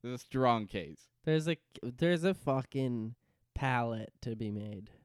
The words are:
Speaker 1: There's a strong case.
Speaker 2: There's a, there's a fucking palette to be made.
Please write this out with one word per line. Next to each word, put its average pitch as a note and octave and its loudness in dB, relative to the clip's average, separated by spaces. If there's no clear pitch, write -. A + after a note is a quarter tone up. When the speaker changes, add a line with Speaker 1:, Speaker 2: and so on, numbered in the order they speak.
Speaker 1:
There's B2 -8
a A#2+ -12
strong A#2+ 4
case. D#2+ -8
Speaker 2:
There's D#3 2
a, E3 0
there's E3 2
a F#3+ 4
fucking B2 -2
palette A#2 -2
to A2+ -4
be A2 -4
made. G#2 -8